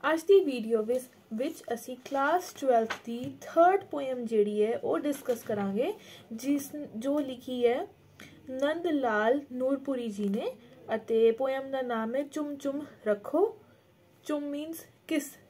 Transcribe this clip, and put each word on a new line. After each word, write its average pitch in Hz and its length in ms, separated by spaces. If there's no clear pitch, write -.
ਅੱਜ 320 80
ਦੀ 392 220
video 226 400
ਵਿੱਚ, 247 200
ਵਿੱਚ 269 300
ਅਸੀਂ 240 220
class 285 680
ਟਵੈਲਥ 233 320
ਦੀ 247 360
third 370 420
poem 262 420
ਜਿਹੜੀ 208 380
ਹੈ 226 140
ਉਹ - 220
discuss 269 420
ਕਰਾਂਗੇ, 208 520
ਜਿਸ, 277 360
ਜੋ 277 240
ਲਿਖੀ 254 480
ਹੈ 285 200
ਨੰਦ 302 380
ਲਾਲ 247 540
ਨੂਰਪੁਰੀ 254 580
ਜੀ 202 200
ਨੇ। 320 260
ਅਤੇ 226 360
poem 269 400
ਦਾ 269 100
ਨਾਮ 233 340
ਹੈ 285 80
ਚੁੰਮ 294 320
ਚੁੰਮ 277 300
ਰੱਖੋ। 294 500
ਚੁੰਮ 294 280
means 311 260
ਕਿਸ 302 240